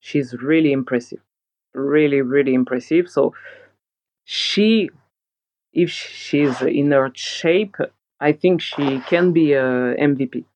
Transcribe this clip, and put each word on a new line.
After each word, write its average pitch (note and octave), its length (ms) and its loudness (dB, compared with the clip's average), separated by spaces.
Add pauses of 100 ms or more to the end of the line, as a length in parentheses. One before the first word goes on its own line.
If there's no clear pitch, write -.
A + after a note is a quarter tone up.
she's C3 340 -4
really D3 380 2
impressive. B2+ 480 -4 (520)
Really, C#3+ 480 2
really C3+ 340 0
impressive. B2+ 560 0
So - 240 0 (920)
she, G#3+ 680 0 (800)
if E3 180 2
she's - 720 -4
in C#3+ 300 0
her C3+ 220 2
shape, F#3+ 640 -2 (440)
I D3 120 2
think F3 280 2
she C3+ 480 -2
can F3 240 2
be D#3 220 4
a B2+ 420 0
M C#3+ 200 2
V C3+ 100 -4
P. B2+ 180 -10 (120)